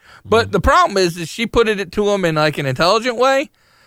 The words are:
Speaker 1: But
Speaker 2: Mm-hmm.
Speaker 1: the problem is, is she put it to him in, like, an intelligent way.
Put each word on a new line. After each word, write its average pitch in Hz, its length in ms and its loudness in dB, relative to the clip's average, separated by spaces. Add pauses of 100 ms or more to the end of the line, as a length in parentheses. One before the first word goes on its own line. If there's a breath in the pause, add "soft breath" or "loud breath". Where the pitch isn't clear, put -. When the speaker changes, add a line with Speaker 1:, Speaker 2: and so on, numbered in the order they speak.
(260 loud breath)
Speaker 1:
But 226 220 2
Speaker 2:
Mm-hmm. - 40 -14
Speaker 1:
the 208 80 0
problem 311 380 2
is, 175 200 0
is 165 120 -10
she 226 180 -6
put 233 220 2
it 196 240 -4
to 208 160 0
him 196 160 0
in, 160 100 0
like, 151 220 0
an 151 80 -4
intelligent 196 520 0
way. 269 320 0 (380 soft breath)